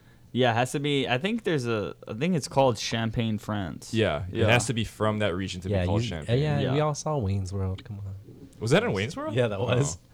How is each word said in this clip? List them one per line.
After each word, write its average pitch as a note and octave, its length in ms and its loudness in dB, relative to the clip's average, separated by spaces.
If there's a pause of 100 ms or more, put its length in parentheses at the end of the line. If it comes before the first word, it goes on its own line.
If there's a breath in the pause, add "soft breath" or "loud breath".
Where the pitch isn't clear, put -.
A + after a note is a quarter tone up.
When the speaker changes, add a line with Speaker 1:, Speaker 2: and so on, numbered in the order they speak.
(320 soft breath)
Speaker 1:
Yeah, A#2+ 180 4
it A2 40 4
has A#2+ 180 0
to D3+ 80 -2
be. C#3+ 280 0
I B2 100 2
think G#3+ 260 -2
there's C#3+ 240 0
a, G#2 260 -2 (140)
I - 60 -6
think E3+ 200 0
it's C3+ 140 -2
called C3+ 300 4
Champagne A2+ 600 -2
France. G#2 560 -6
Speaker 2:
Yeah, F#2 380 2
Speaker 1:
Yeah. A2 140 2
Speaker 2:
it G#2+ 40 6
has A#2 160 6
to A#2+ 80 -2
be A2+ 100 0
from G#2+ 360 0
that G2 160 0
region F#2 260 -4
to F#2+ 80 -6
Speaker 3:
Yeah, F#2+ 120 2
Speaker 2:
be F2+ 40 2
called F2 160 2
Speaker 3:
you, A#2+ 60 -4
Speaker 2:
champagne. G#2 340 0
Speaker 3:
yeah, D3 160 2
yeah, C#3 80 0
Speaker 1:
Yeah. B2+ 80 0
Speaker 3:
we D3 60 2
all D3+ 160 0
saw D#3 200 -2
Wayne's G2 360 0
World. F#2+ 320 -4
Come G2+ 160 -12
on. F#2+ 140 -10 (440)
Speaker 2:
Was B2 140 -2
that G3+ 100 6
in A3+ 100 0
Wayne's G2+ 240 -2
World? C4+ 180 -6
Speaker 3:
Yeah, B2 140 2
that G2 120 -2
was. C#3 380 0 (160)